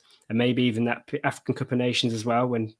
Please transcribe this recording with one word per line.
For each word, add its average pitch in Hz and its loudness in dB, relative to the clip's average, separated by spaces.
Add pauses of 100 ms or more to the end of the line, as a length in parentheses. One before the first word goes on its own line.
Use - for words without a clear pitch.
(300)
and 113 0
maybe 120 4
even 117 2
that 120 -2
P-, 143 -6
African 135 -2
Cup - -6
of 127 0
Nations 123 0
as 110 -4
well, 120 2
when 113 -4